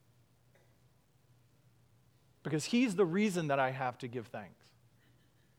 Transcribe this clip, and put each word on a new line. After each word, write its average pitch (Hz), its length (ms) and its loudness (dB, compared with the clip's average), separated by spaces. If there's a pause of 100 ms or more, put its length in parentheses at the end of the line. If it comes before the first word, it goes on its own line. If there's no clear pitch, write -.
(2500)
Because 147 220 -2
he's 240 320 2
the 196 100 4
reason 175 420 0
that 139 120 2
I 131 100 2
have 131 280 -4
to 131 100 -10
give 117 200 -8
thanks, - 380 -14 (920)